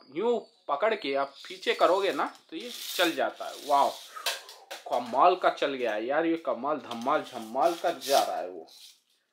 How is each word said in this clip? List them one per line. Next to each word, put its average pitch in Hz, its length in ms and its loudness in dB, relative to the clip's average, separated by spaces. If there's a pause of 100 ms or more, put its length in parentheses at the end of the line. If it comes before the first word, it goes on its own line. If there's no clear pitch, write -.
(120)
यूं 214 280 0 (280)
पकड़ 196 280 2
के 139 200 -4
आप 139 240 -2
पीछे 185 340 -4
करोगे 185 400 4
ना 151 120 -2 (240)
तो 156 60 -14
ये 220 140 -10
चल 180 420 0
जाता 123 340 -2
है। - 100 -10 (120)
वाह, 139 220 6 (1000)
कमाल 131 480 4
का 180 160 2
चल 143 220 -2
गया 120 200 -2
है 107 120 -2
यार, 147 200 0
ये 165 120 2
कमाल 139 420 -2
धमाल 123 440 -2
झमाल 127 520 0
का 175 160 -2
जा 131 280 2
रहा 101 180 0
है 87 120 -6
वो 85 180 -14 (640)